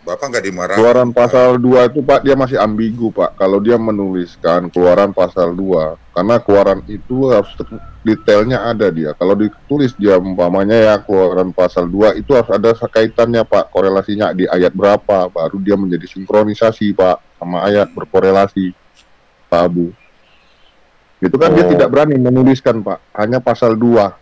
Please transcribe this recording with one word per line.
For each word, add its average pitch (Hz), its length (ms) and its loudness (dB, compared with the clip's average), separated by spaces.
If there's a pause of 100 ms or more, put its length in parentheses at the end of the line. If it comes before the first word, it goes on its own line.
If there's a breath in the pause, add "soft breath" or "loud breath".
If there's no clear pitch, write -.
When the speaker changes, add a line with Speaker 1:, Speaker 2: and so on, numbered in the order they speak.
Speaker 1:
Bapak 107 300 -10
nggak 113 160 -6
dimarahin, 92 320 -4
Speaker 2:
Keluaran 120 320 4
Speaker 1:
Pak. 120 100 0
Speaker 2:
pasal 123 280 4 (100)
dua 123 260 4
itu, 127 160 -2
Pak, 135 220 2
dia 139 100 2
masih 135 240 -2
ambigu, 110 540 -2
Pak. - 260 -4
Kalau 98 220 0
dia 107 180 0
menuliskan 92 960 -4
Keluaran 90 420 2
pasal 90 400 -2
dua, 87 460 -4 (160)
karena 107 240 0
Keluaran 98 480 2
itu 127 420 -6
harus 104 240 0
ter-, - 300 -14 (180)
detailnya 110 600 0
ada 110 260 -2
dia. 80 240 -6
Kalau 92 220 0
ditulis 123 600 -2
dia 101 220 2
umpamanya 95 600 0
ya 107 180 4
Keluaran 92 540 0
pasal 87 400 -2
dua 101 240 2
itu 107 180 -4
harus 120 160 2
ada 104 240 0
kaitannya, 113 680 -2
Pak, 101 260 0
korelasinya 95 640 -2
di 92 140 -2
ayat 90 260 0
berapa, 98 560 0
baru 85 300 -6
dia 98 180 -2
menjadi 90 320 -4
sinkronisasi, 104 880 -2
Pak, - 420 -2
sama 90 300 -6
ayat 101 260 0
berkorelasi, 95 800 0 (800)
Pak 85 100 2
Abu. 87 300 0 (1300)
Itu 90 160 -4
kan 160 180 2
dia 170 140 4
Speaker 3:
Oh. - 80 2
Speaker 2:
tidak 87 160 2
berani 147 240 2
menuliskan, 127 680 2
Pak, 98 220 -8 (100)
hanya 117 300 -2
pasal 117 340 0
dua. 110 460 2